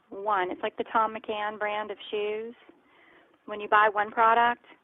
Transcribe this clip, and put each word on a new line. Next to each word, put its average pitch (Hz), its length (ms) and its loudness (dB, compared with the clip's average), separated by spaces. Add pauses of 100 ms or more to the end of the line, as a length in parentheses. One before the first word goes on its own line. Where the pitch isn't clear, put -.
(100)
one, 196 400 0
it's - 120 -8
like 214 140 -4
the 233 160 -4
Thom 220 220 2
McAn 214 440 -4
brand 208 320 -2
of 196 80 -10 (120)
shoes. 214 440 -4 (920)
When 208 140 -8
you 208 80 -8
buy 214 240 2
one 208 180 -2
product, 233 540 4 (200)